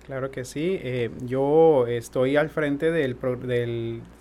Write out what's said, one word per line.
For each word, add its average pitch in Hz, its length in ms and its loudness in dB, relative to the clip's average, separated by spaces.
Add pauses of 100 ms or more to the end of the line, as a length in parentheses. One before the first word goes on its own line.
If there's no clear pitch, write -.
Claro 135 260 -6
que 135 140 -10
sí. 170 380 -4
Eh, 123 280 -4 (140)
yo 139 600 4
estoy 127 500 0
al 151 140 2
frente 151 400 0
del 147 240 0
pro-, 127 220 -4
del 117 680 -4 (180)